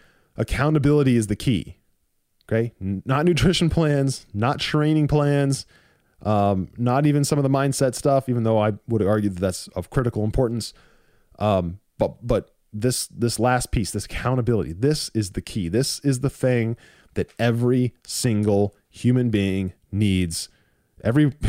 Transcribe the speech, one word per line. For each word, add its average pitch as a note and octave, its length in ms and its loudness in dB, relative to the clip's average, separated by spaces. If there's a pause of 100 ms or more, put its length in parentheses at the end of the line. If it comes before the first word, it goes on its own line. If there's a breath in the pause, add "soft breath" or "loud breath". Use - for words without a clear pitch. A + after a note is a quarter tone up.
(360 soft breath)
accountability C#3 800 2
is G#2+ 120 0
the G#2 80 -4
key, - 420 -4 (680)
okay? A2+ 340 -2
N-, F#2+ 260 -6
not C3+ 180 2
nutrition E3+ 460 2
plans, C#3+ 640 0
not A#2 260 0
training D3+ 480 0
plans, C#3+ 560 0 (580 soft breath)
um, G2+ 540 2
not B2 300 2
even C#3+ 180 2
some C#3+ 140 0
of C#3+ 40 2
the C3+ 60 2
mindset C3+ 460 0
stuff, C3+ 340 2
even A#2+ 140 0
though A2+ 160 2
I G#2+ 160 2 (120)
would A2 160 0
argue G2+ 280 2
that F2+ 100 -8
that's F#2+ 280 -4
of - 200 -8
critical A#2 360 -2
importance. A#2 500 -2 (640 soft breath)
Um, F#2+ 420 0 (180)
but, A2 280 -2
but A#2 280 -2 (180)
this, A2+ 360 -2
this - 300 -4
last B2 320 0
piece, - 200 -2
this G#2 140 -6
accountability, A2+ 680 -2
this C3+ 420 -2
is G#2 180 -2
the F#2 100 -6
key. F2+ 260 -6
This A2+ 320 -2
is C3 200 -2
the C3+ 100 -2
thing A#2+ 460 -2 (380 soft breath)
that - 240 -4
every A#2+ 560 2 (120)
single G#2 680 0 (160)
human B2 400 0
being F#2+ 420 0 (180)
needs, F#2 580 0 (540)
every C#3 360 2
<laughs> - 100 -20